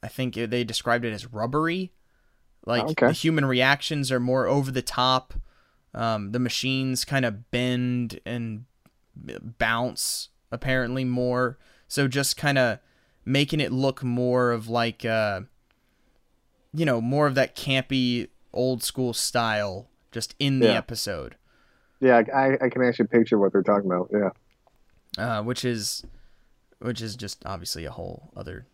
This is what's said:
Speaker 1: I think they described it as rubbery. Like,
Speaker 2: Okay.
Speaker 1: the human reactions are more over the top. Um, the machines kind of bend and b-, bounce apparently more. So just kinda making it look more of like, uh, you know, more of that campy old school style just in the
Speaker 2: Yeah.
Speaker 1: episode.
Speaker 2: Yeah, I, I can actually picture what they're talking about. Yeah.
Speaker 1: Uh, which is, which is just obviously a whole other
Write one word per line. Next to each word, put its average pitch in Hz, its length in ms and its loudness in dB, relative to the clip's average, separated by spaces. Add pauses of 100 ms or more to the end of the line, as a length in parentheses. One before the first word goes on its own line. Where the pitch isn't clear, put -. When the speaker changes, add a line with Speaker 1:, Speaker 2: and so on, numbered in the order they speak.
Speaker 1:
I 101 40 -10
think 127 280 -4
they 117 280 -2
described 117 400 0
it 113 100 -4
as 107 200 -10
rubbery. 156 580 -2 (760)
Like, 117 240 2
Speaker 2:
Okay. 151 180 4
Speaker 1:
the 123 60 4
human 156 320 2
reactions 135 640 2
are 127 80 0
more 127 260 0
over 135 240 2
the 127 140 -2
top. 131 500 0 (640)
Um, 110 360 -2
the 123 80 -2
machines 131 680 -2
kind 135 200 0
of 113 240 -6
bend 123 760 -2
and 117 420 -8 (600)
b-, - 160 -12
bounce 117 880 -4 (220)
apparently 127 520 -2
more. 123 540 0 (300)
So 139 200 0
just 135 300 0
kinda 135 440 2 (440)
making 139 340 2
it 123 120 0
look 131 320 0
more 123 480 2
of 113 180 -4
like, 117 340 -2
uh, 107 380 0 (1300)
you 160 140 0
know, 120 160 4
more 139 240 2
of 139 80 2
that 131 220 0
campy 131 720 0 (260)
old 127 300 0
school 127 300 -2
style 107 760 -2 (220)
just - 260 -8
in 139 220 2
the 120 80 6
Speaker 2:
Yeah. 104 100 6
Speaker 1:
episode. 95 580 -6 (640)
Speaker 2:
Yeah, 123 220 8 (120)
I, 135 320 4
I 123 40 4
can 127 140 0
actually 117 240 4
picture 117 320 4
what 98 120 4
they're 98 120 4
talking 101 280 2
about. 90 220 -2
Yeah. 104 160 2 (880)
Speaker 1:
Uh, 110 240 -4
which 120 240 -4
is, 117 400 -4 (720)
which 113 240 -6
is 110 140 -8
just - 300 -14
obviously 87 380 -8
a 73 80 -10
whole - 440 -14
other - 380 -12